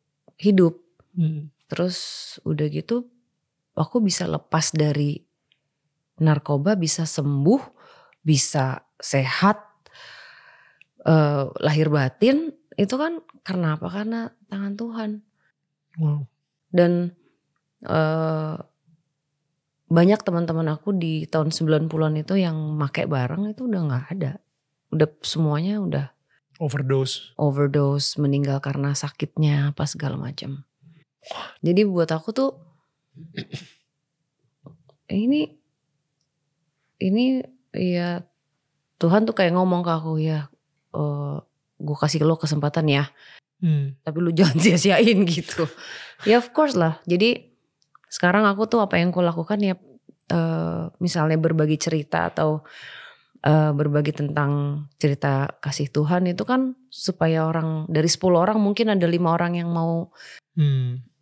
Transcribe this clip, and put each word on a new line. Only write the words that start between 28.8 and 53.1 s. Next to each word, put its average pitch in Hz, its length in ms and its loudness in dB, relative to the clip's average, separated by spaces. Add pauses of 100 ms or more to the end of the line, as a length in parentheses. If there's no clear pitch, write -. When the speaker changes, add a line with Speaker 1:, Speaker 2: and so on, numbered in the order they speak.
Speaker 1:
sakitnya, 147 800 0
apa 147 140 -4
segala 135 320 -6
macam. 135 480 -10 (600)
Speaker 2:
Wah. - 360 -14
Speaker 1:
Jadi 175 220 4
buat 180 260 0
aku 160 220 -4
tuh, 269 180 0 (2500)
ini, 269 480 -2 (1400)
ini 247 400 0 (320)
ya 175 500 -2 (760)
Tuhan 185 260 4
tuh 226 140 -2
kayak 175 160 4
ngomong 180 280 2
ke 170 120 0
aku, 160 260 -4
"Ya, 156 300 -2 (420)
eh, 143 440 -4 (420)
gue 147 200 -6
kasih 151 280 -2
lo 160 100 2
kesempatan 151 540 -2
ya. 143 160 2 (540)
Speaker 2:
Hmm. 147 420 -2
Speaker 1:
Tapi 156 180 -8
lu 170 160 0
<laughs> 151 40 0 (100)
jangan 131 80 0
sia-siain," 185 680 4
gitu. 165 440 -4 (560)
Ya 233 160 6
of 240 100 -12
course 302 220 2
lah. 160 320 2
Jadi 190 480 2 (540)
sekarang 196 380 2
aku 202 200 2
tuh 220 160 2
apa 196 160 2
yang 175 160 2
aku 180 80 0
lakukan 170 400 0
ya, 190 140 0 (520)
eh, 165 560 -2 (140)
misalnya 160 400 0
berbagi 156 400 2
cerita 160 480 -2
atau, 156 400 -2 (720)